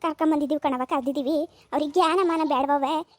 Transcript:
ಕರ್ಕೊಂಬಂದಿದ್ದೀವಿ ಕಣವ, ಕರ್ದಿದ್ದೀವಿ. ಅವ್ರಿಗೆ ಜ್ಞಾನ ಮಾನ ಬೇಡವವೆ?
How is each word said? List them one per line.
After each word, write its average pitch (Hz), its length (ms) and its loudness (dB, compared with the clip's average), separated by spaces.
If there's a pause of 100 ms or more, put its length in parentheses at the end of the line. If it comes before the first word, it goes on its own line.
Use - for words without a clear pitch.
ಕರ್ಕೊಂಬಂದಿದ್ದೀವಿ 302 580 0
ಕಣವ, 262 260 -2
ಕರ್ದಿದ್ದೀವಿ. 285 600 -2
ಅವ್ರಿಗೆ - 460 -6
ಜ್ಞಾನ 349 320 4
ಮಾನ 330 220 0
ಬೇಡವವೆ? 285 580 0 (160)